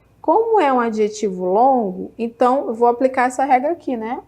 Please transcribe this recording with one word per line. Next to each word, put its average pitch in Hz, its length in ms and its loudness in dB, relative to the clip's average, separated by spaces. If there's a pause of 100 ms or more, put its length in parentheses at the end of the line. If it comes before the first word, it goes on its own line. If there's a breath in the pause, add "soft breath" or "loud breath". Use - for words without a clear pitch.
(220 soft breath)
Como 440 380 2
é 285 120 2
um 254 60 2
adjetivo 214 680 -2
longo, 196 720 0
então 247 520 -2
eu 233 60 -4
vou 233 120 2
aplicar 247 400 2
essa 254 180 -2
regra 269 280 2
aqui, 302 240 -6
né? 233 300 -8